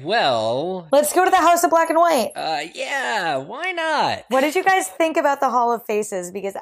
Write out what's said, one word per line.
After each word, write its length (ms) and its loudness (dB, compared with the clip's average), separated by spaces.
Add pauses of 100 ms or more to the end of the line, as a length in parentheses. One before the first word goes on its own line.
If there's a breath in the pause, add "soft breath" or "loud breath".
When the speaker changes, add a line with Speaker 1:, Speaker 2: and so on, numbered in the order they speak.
Speaker 1:
well 880 0
Speaker 2:
Let's 200 4
go 120 4
to 60 2
the 60 4
House 280 4
of 60 4
Black 200 2
and 80 2
White. 380 2
Speaker 1:
Uh, 240 -4 (140)
yeah, 640 -4
why 340 -8
not? 560 -2
Speaker 2:
What 140 2
did 120 0
you 80 0
guys 260 2
think 280 -2
about 240 0
the 100 0
Hall 220 2
of 140 -4
Faces? 440 -4
Because 320 -8